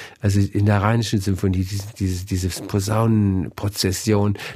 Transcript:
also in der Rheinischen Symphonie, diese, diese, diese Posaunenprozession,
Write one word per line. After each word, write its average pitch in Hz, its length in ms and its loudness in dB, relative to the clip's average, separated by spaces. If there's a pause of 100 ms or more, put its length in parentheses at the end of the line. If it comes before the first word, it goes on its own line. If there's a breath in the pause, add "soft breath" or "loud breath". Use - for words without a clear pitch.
(220 loud breath)
also 101 180 4
in 101 280 2
der 104 140 4
Rheinischen 110 380 2
Symphonie, 95 440 0
diese, 98 240 -8 (100)
diese, 92 280 -2
diese 92 240 -2 (140)
Posaunenprozession, 101 1700 0 (180 loud breath)